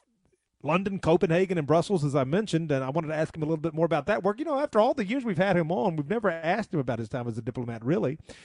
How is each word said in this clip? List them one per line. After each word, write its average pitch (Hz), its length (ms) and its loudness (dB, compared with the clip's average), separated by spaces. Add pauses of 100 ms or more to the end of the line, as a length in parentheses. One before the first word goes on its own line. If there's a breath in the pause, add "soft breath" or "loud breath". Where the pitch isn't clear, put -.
(640)
London, 190 360 0
Copenhagen, 175 600 2
and 147 80 -2
Brussels, 160 360 2
as 139 120 0
I 139 80 2
mentioned, 165 480 0
and 135 120 0
I 131 60 -4
wanted 151 200 -2
to 156 60 -4
ask 156 220 -2
him 156 60 -4
a - 20 -2
little 156 160 -2
bit 156 140 -4
more 160 100 2
about 151 220 0
that 214 160 0
work. 208 160 0
You 311 60 -6
know, 294 140 -2
after 294 200 2
all 254 160 4
the 220 100 -2
years 247 180 -2
we've 214 140 -2
had 190 180 2
him 165 160 0
on, 196 240 0
we've 147 140 -4
never 214 220 0
asked 165 420 -2
him 165 60 0
about 123 180 -2
his 113 100 -6
time 120 200 -6
as 113 100 -4
a 120 60 -6
diplomat, 117 420 -6
really, 160 320 0 (280 soft breath)